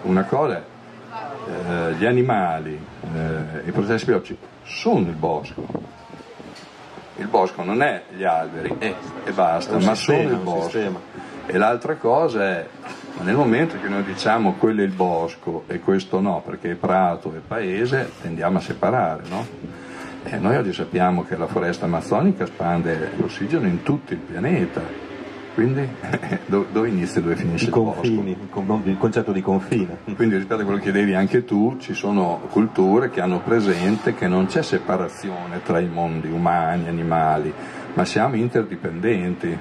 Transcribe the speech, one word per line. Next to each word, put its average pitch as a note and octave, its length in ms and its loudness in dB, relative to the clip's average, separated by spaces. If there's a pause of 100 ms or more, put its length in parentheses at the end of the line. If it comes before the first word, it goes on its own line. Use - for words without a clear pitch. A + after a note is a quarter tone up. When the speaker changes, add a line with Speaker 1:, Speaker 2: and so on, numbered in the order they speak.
Speaker 1:
una F#2 200 4
cosa C3+ 340 2
è, D#2+ 40 -8 (1300)
eh, E2 40 0
gli E2+ 120 0
animali, F#2+ 720 2 (360)
eh, D#2 540 -4
i F2 40 -6
processi G#2+ 340 0
biologici G#2+ 320 0 (260)
sono D#3 440 2
il E2+ 80 -4
bosco, D#2 500 -4 (1500)
il G2+ 100 -6
bosco A2+ 360 2
non G#2 180 0
è A2+ 220 0 (100)
gli F#2+ 100 -8
alberi E2 560 -2
e, G#2 160 -4 (280)
e - 80 -6
basta, F2+ 420 2
Speaker 2:
È - 40 2
un F#2 60 4
Speaker 1:
ma G#2+ 120 4
Speaker 2:
sistema, C#3+ 260 2
Speaker 1:
sono G2+ 100 2
il F2+ 80 2
Speaker 2:
un F#2 40 -6
Speaker 1:
bosco. F2+ 260 -2
Speaker 2:
sistema. G2 300 -2 (460)
Speaker 1:
E F2 120 0
l'altra A#2+ 380 2
cosa B2 480 2
è, F2+ 240 -2 (540)
nel F#2+ 140 2
momento C3+ 460 4
che G#2 80 -4
noi G2+ 140 0
diciamo G2 500 2
quello A2 280 2
è G2 40 4
il F#2+ 80 0
bosco E2 760 -2
e E2+ 120 -4
questo F#2+ 420 2
no, F#2+ 240 0
perché - 260 -6
è E2+ 40 -4
prato F2+ 600 2
e D#2+ 100 -10
paese, A2+ 680 -2 (100)
tendiamo E2+ 360 -2
a - 40 0
separare, F2+ 680 0
no? G2+ 160 -4 (800)
E - 140 -6
noi G2+ 200 2
oggi G2+ 160 0
sappiamo F2+ 520 2
che F#2 120 -4
la E2 100 -2
foresta F2 380 -2
amazzonica G2 600 2
spande E2 720 0
l'ossigeno A#2+ 500 0
in E2+ 160 0
tutto C#3+ 300 -2
il E2 60 -6
pianeta, F#2+ 640 0 (720)
quindi C3 320 2 (320)
<laughs> - 300 -4
do-, G2 240 4
dove A2 160 2
inizia F#2 320 0
e E2+ 40 0
dove E2+ 120 2
finisce E2+ 300 0
Speaker 2:
I - 20 2
Speaker 1:
il - 60 0
bosco? A2+ 180 4
Speaker 2:
confini, G#2+ 400 0
il - 180 -8
con-, G2 160 -4
non, G#2+ 200 0
il F#2+ 120 2
concetto G#2+ 360 2
di F#2+ 80 0
confine. F#2+ 560 0 (180)
Speaker 1:
Quindi A2 220 4
rispetto G2+ 240 -2
a - 20 0
quello G2 160 0
che G2 60 -8
chiedevi G2+ 280 4
anche G2 300 4
tu, A2 340 2
ci A2+ 160 -8
sono F#2 460 0 (100)
culture G#2+ 600 4
che - 100 -4
hanno F2+ 220 0
presente G#2 760 2
che F#2+ 140 0
non F#2 160 6
c'è D#3 180 2
separazione F2+ 1000 -2
tra E2+ 180 2
i F2 100 2
mondi E2 400 -2
umani, E2+ 580 2
animali, D#2+ 640 2 (420)
ma - 100 2
siamo B2 320 0
interdipendenti F2+ 1200 0